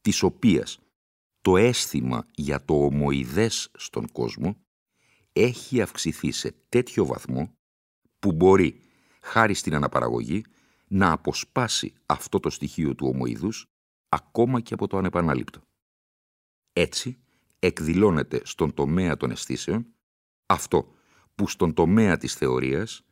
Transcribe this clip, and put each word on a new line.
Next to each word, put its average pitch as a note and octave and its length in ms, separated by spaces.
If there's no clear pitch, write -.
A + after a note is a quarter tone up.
της - 220
οποίας F#2 560
το F#2 160
αίσθημα C#2 760
για C#2+ 300
το D2 200
ομοειδές C#2+ 920
στον - 380
κόσμο B1 460
έχει A#2+ 460
αυξηθεί - 500
σε - 220
τέτοιο A#2+ 380
βαθμό B1+ 500
που G2 140
μπορεί, F#2 480
χάρη A2 340
στην - 200
αναπαραγωγή, B1+ 720
να F#2+ 240
αποσπάσει - 800
αυτό - 340
το D2+ 100
στοιχείο C#2+ 440
του C2+ 140
ομοειδούς B1+ 580
ακόμα B2 520
και A2+ 140
από G#2+ 120
το G2 100
ανεπανάληπτο. E2+ 640
Έτσι, - 460
εκδηλώνεται E2+ 840
στον - 300
τομέα D#2 420
των B1 140
αισθήσεων F2+ 560
αυτό - 480
που G2+ 140
στον - 260
τομέα F#2 420
της - 180
θεωρίας C2 760